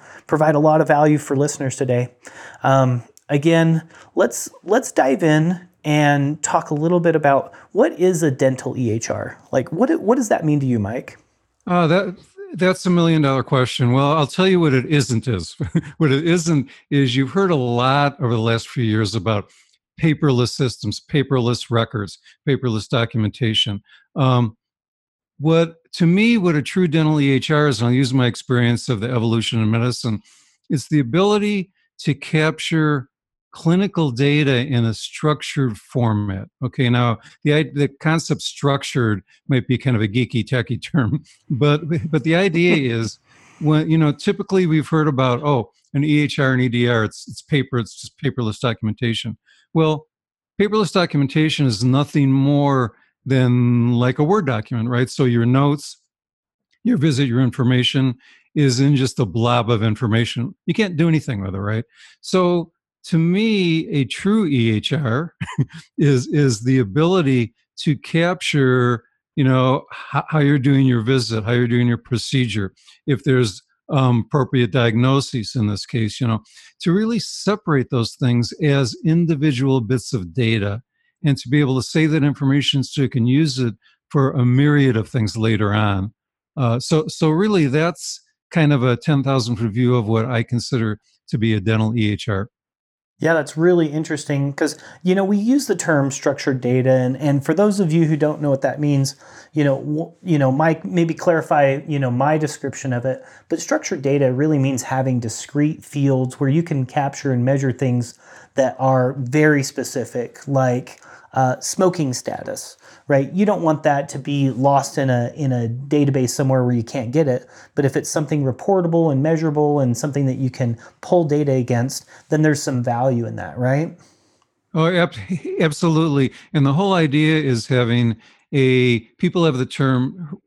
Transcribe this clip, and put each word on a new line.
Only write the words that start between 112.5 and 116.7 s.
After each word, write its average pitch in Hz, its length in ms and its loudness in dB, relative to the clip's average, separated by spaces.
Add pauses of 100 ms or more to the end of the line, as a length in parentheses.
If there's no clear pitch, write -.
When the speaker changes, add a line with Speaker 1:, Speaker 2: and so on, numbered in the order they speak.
Speaker 1:
right? 135 260 2
You 196 120 2
don't 196 160 0
want 156 220 0
that 147 260 0
to 165 100 -10
be 139 320 -2
lost 139 460 0
in 135 120 0
a, 123 260 0
in 139 160 -2
a 120 160 -2
database 135 640 0
somewhere 131 340 0
where 123 120 0